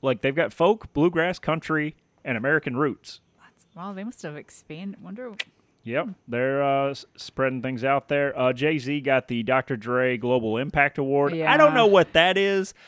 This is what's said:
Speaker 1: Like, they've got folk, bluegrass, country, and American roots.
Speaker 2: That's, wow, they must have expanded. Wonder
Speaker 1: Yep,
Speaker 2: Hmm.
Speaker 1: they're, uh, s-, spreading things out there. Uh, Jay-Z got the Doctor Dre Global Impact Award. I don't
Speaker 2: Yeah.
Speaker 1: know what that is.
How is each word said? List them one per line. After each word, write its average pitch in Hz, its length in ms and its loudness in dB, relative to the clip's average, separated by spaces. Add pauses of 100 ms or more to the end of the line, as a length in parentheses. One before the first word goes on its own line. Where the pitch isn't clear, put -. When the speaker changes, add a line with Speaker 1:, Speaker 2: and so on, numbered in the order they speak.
Speaker 1:
Like, 131 180 -2
they've 135 160 -2
got 151 160 0
folk, 202 400 0
bluegrass, 170 460 0
country, 156 580 -4 (300)
and 131 100 -4
American 135 400 -2
roots. - 460 -4 (180)
Speaker 2:
That's, - 240 -20 (100)
wow, 190 200 -14
they 190 100 -12
must 240 160 -14
have 151 160 -12
expanded. 180 680 -16
Wonder 220 300 -16 (540)
Speaker 1:
Yep, 127 200 -2
Speaker 2:
Hmm. 226 40 -10 (160)
Speaker 1:
they're, 131 360 -2
uh, 139 300 0
s-, - 120 -14 (100)
spreading 131 460 -4
things 123 240 -6
out 135 240 0
there. 143 300 0
Uh, 127 160 2
Jay-Z 143 480 -2
got 131 260 2
the 120 140 -4
Doctor 127 340 0
Dre 123 400 0
Global 117 400 0
Impact 143 400 0
Award. 143 380 0
I 165 240 2
don't 302 140 8
Speaker 2:
Yeah. 254 40 2
Speaker 1:
know 233 100 6
what 202 280 6
that 180 240 4
is. 196 340 0 (160)